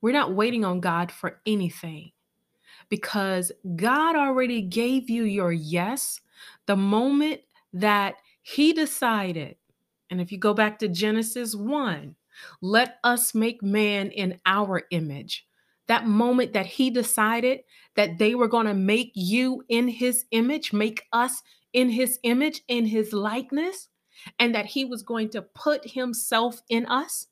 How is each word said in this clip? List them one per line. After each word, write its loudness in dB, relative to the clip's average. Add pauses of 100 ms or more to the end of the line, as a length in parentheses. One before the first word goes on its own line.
We're 2
not 0
waiting 2
on 0
God 0
for -10
anything -4 (760)
because -2 (240)
God 2
already 2
gave 0
you 0
your 0
yes -4 (460)
the 2
moment 2 (320)
that 0 (280)
he 4
decided. -2 (520)
And -4
if -6
you -10
go 2
back 0
to -2
Genesis -2
one, -4 (460)
"Let 2
us 2
make 0
man 0
in -4
our 2
image." -6 (400)
That 2
moment 4
that 0
he 0
decided 0 (340)
that 0
they 4
were 2
gonna 2
make 2
you 0
in 2
his -2
image, 0
make -2 (100)
us 0 (300)
in 4
his 0
image, 0
in 0
his 0
likeness, -4 (500)
and 4
that -2
he -4
was -10
going -4
to -8
put -2
himself -2
in 0
us -4